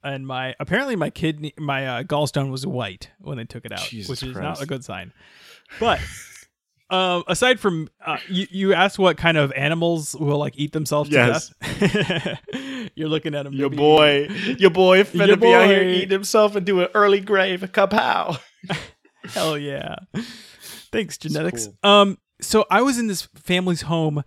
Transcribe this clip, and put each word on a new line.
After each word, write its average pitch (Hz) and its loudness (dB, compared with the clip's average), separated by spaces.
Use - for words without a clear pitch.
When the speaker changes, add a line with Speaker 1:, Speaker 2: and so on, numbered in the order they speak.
Speaker 1:
And 135 -10
my, 131 -8
apparently 233 -4
my 160 -4
kidney, 156 -6
my, 139 -6
uh, 123 -6
gallstone 143 -2
was 131 -8
white 113 -8
when 127 -12
they 113 -12
took - -18
it 107 -14
out, 92 -10
Speaker 2:
Jesus 104 -10
Speaker 1:
which 127 -8
is 127 -10
Speaker 2:
Christ. 95 -10
Speaker 1:
not 147 -8
a 139 -8
good 135 -8
sign. 92 -12
But, 220 0
<laughs> - -20
um, 180 0
aside 247 2
from, 165 -2
uh, 151 -6
you, 190 -2
you 190 2
asked 185 2
what 180 4
kind 165 2
of 143 2
animals 160 -2
will, 147 -2
like, 147 -4
eat 147 -6
themselves 147 -2
to 147 2
Speaker 2:
Yes. 131 2
Speaker 1:
death. 185 -2
<laughs> - -20
You're 156 -6
looking 156 -4
at 143 -6
'em, 139 -14
Speaker 2:
Your 139 -2
Speaker 1:
maybe. 147 -6
Speaker 2:
boy, 147 6
your 185 6
boy 185 6
finna 196 2
Speaker 1:
Your 202 6
Speaker 2:
be 233 6
out 185 8
here 196 6
Speaker 1:
boy. 185 0
Speaker 2:
eating 185 -2
himself 208 2
and 190 -4
do 185 2
an 180 0
early 202 4
grave. 190 0
Kapow. 196 0
<laughs> - -20
Speaker 1:
Hell 160 -2
yeah. 143 -8
Thanks, - -4
Speaker 2:
It's 156 -8
Speaker 1:
genetics. 151 -4
Speaker 2:
cool. 202 4
Speaker 1:
Um, 202 4
so 214 0
I 196 4
was 262 0
in 226 -2
this 190 -6
family's 180 -2
home 156 -2